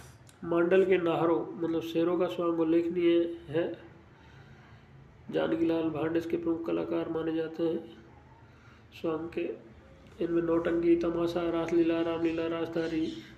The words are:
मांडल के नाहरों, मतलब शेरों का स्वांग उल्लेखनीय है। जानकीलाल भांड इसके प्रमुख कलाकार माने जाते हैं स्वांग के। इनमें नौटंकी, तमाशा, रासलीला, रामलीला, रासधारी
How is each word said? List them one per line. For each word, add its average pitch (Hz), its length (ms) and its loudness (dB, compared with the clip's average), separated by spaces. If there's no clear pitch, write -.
मांडल 170 420 4
के 185 120 4
नाहरों, 165 640 0
मतलब 165 220 -2
शेरों 170 380 0
का 180 80 2
स्वांग 170 320 -2
उल्लेखनीय 170 880 2
है। 160 320 -2
जानकीलाल 160 580 0
भांड 160 280 -2
इसके 165 200 -4
प्रमुख 165 280 -2
कलाकार 165 440 -2
माने 160 260 -2
जाते 160 280 -4
हैं - 340 -4
स्वांग 165 280 -4
के। - 260 -6
इनमें 170 180 0
नौटंकी, 170 540 4
तमाशा, 170 540 0
रासलीला, 165 520 2
रामलीला, 165 460 0
रासधारी 165 680 -2